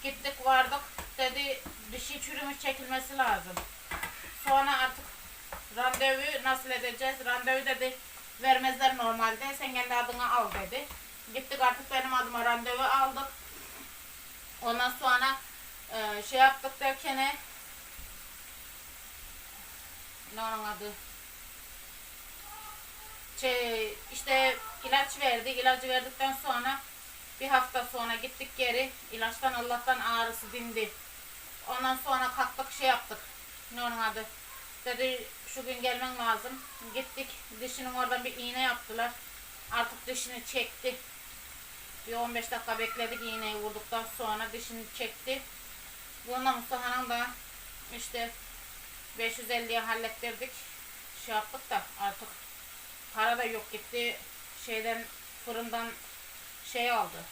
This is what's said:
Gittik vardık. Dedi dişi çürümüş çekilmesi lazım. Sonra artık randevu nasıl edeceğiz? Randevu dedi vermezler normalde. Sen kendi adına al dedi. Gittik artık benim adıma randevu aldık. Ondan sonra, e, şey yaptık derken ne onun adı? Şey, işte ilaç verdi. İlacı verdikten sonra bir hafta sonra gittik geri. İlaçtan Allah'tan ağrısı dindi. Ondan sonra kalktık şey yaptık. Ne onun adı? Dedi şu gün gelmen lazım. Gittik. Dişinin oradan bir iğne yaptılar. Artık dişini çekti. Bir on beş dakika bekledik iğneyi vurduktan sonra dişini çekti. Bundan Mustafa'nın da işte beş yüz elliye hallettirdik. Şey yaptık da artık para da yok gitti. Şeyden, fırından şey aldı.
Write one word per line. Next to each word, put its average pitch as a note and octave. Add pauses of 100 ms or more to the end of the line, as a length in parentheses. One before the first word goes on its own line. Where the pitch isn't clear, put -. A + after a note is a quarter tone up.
Gittik C4+
vardık. C4 (380)
Dedi C4 (300)
dişi C4+
çürümüş D4
çekilmesi C4
lazım. F#3 (920)
Sonra C#4
artık B3+ (680)
randevu C4
nasıl C4
edeceğiz? B3+ (100)
Randevu B3
dedi B3+ (440)
vermezler C4
normalde. A3+
Sen C4
kendi B3
adına A#3+
al -
dedi. A#3 (460)
Gittik C4
artık C4
benim C4
adıma A#3+
randevu A#3+
aldık. C4 (1300)
Ondan B3
sonra, C4 (560)
e, G#3+
şey C4
yaptık C4+
derken C4+ (3000)
ne A3
onun A3
adı? G#3 (2500)
Şey, A#3 (200)
işte C4 (260)
ilaç C4+
verdi. B3
İlacı B3+
verdikten C4
sonra B3 (600)
bir C4+
hafta B3+
sonra A#3
gittik C4
geri. B3+ (200)
İlaçtan A3+
Allah'tan A#3+
ağrısı A3+
dindi. A3+ (800)
Ondan C4
sonra C4
kalktık C4
şey C4
yaptık. A#3+ (540)
Ne A#3+
onun A#3
adı? A3 (600)
Dedi B3 (200)
şu B3+
gün B3
gelmen B3+
lazım. A#3+ (320)
Gittik. C4 (340)
Dişinin B3+
oradan B3
bir B3
iğne B3
yaptılar. A#3+ (600)
Artık A#3
dişini B3
çekti. B3 (1120)
Bir A#3
on A#3
beş A#3
dakika A3+
bekledik A3+
iğneyi A3
vurduktan G#3+ (140)
sonra A3
dişini A3+ (140)
çekti. B3+ (840)
Bundan B3+
Mustafa'nın B3
da A#3+ (680)
işte A#3 (840)
beş A3+
yüz A#3
elliye A#3
hallettirdik. A3+ (720)
Şey A3+
yaptık G#3+
da C4 (200)
artık G3+ (880)
para A#3
da A#3+
yok A3+
gitti. A#3+ (460)
Şeyden, A3+ (400)
fırından A#3 (840)
şey A#3+
aldı. F3